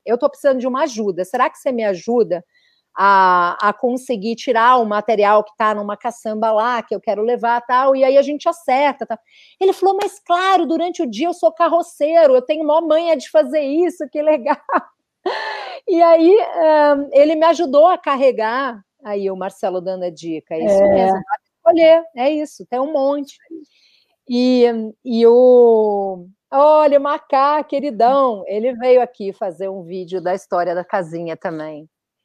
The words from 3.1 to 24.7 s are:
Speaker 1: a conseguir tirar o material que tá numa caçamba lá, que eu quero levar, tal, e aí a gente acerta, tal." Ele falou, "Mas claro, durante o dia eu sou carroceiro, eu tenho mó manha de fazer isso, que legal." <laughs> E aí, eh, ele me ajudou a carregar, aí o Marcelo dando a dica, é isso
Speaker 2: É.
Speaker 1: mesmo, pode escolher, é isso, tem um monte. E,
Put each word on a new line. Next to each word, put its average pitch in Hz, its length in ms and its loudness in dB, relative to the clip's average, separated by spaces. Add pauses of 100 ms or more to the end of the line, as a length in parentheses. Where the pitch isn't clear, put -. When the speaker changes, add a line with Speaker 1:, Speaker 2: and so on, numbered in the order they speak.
Speaker 1:
a 202 40 -4
conseguir 233 640 -6
tirar 240 420 2
o 233 80 0
material 208 580 0
que - 140 -14
tá 214 180 -2
numa 208 220 -8
caçamba 220 560 -6
lá, 226 300 -2
que 220 120 -8
eu 196 60 -10
quero 208 220 -4
levar, 233 380 -2
tal, 262 340 0
e 262 80 0
aí 269 140 4
a 277 40 6
gente 285 260 -4
acerta, 277 580 -2
tal." 220 120 -10 (420)
Ele 381 140 2
falou, 381 280 0
"Mas 403 240 -10
claro, 359 400 0
durante 339 380 -4
o 254 60 -6
dia 226 180 -4
eu - 60 -4
sou 320 180 0
carroceiro, 320 840 2
eu 247 80 4
tenho 311 240 -4
mó 294 160 2
manha 320 360 0
de - 120 -12
fazer 302 320 0
isso, 302 480 -4
que 302 120 -8
legal." 294 360 0
<laughs> - 360 -10 (920)
E 339 140 0
aí, 330 360 6
eh, 311 580 2 (180)
ele 302 220 4
me 311 120 0
ajudou 311 400 4
a 359 100 2
carregar, 247 840 -2 (220)
aí 202 280 -6
o 190 40 -8
Marcelo 185 460 -6
dando 185 220 -8
a 180 60 -6
dica, 160 460 -12
é 160 100 -6
isso 196 180 2
Speaker 2:
É. 196 100 4
Speaker 1:
mesmo, 190 300 2
pode - 200 -10 (360)
escolher, 330 240 6 (120)
é 254 140 -2
isso, 302 400 -8
tem 247 100 -4
um 285 140 -4
monte. 285 440 -4 (920)
E, 247 360 2 (380)